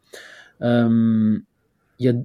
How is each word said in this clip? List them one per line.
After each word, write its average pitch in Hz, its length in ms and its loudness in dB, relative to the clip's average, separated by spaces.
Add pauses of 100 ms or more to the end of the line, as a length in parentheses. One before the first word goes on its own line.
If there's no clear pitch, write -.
(640)
Euh, 113 760 2 (600)
il 123 80 -4
y - 20 4
a 120 40 0 (120)